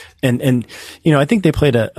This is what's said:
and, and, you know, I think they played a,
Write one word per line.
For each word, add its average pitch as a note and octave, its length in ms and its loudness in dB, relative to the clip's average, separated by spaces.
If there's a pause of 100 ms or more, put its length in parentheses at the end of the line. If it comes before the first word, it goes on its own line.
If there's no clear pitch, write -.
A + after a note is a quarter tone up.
(220)
and, B2 180 0
and, B2+ 260 0 (360)
you D#3+ 80 2
know, D3 80 4
I C#3+ 60 2
think G3 180 0
they D#3+ 80 2
played C#3+ 240 0
a, A2 240 -2